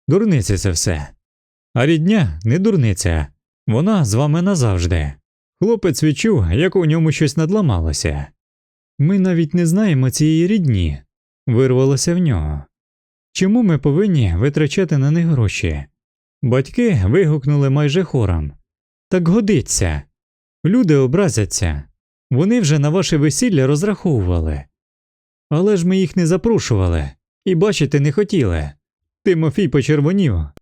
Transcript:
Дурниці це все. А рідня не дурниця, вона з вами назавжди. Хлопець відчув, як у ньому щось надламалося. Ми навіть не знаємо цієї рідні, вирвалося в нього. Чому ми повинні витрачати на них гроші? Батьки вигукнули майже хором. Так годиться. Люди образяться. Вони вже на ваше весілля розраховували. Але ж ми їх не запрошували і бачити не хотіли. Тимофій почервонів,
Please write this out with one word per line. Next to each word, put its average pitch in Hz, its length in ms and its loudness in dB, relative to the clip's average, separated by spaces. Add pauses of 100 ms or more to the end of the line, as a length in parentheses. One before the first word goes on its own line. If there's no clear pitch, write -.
Дурниці 135 500 2
це 95 140 -2
все. 80 360 -4 (640)
А 120 120 0
рідня 160 580 0
не 123 160 0
дурниця, 110 680 0 (400)
вона 165 380 0
з 101 80 0
вами 147 280 0
назавжди. 90 720 0 (480)
Хлопець 196 420 0
відчув, 151 480 0
як 170 240 0
у 180 100 0
ньому 160 260 2
щось 151 260 -2
надламалося. 87 880 -2 (720)
Ми 185 200 2
навіть 170 340 0
не 175 120 2
знаємо 160 440 2
цієї 160 380 0
рідні, 107 540 0 (460)
вирвалося 131 680 0
в - 20 -2
нього. 78 460 -2 (720)
Чому 214 280 0
ми 165 140 2
повинні 147 580 0
витрачати 147 640 0
на 139 140 0
них 170 140 0
гроші? 92 600 -2 (560)
Батьки 139 640 0
вигукнули 147 640 0
майже 147 340 0
хором. 87 480 -2 (580)
Так 180 180 0
годиться. 165 760 0 (640)
Люди 185 300 2
образяться. 113 880 0 (480)
Вони 196 300 2
вже 151 180 2
на 147 100 0
ваше 170 280 0
весілля 147 500 0
розраховували. 98 960 -2 (840)
Але 190 280 2
ж 170 100 -2
ми 190 100 2
їх 185 180 -2
не 175 120 2
запрошували 101 800 0 (360)
і 185 100 0
бачити 156 440 0
не 147 120 0
хотіли. 104 600 -2 (520)
Тимофій 165 440 0
почервонів, 147 800 0 (160)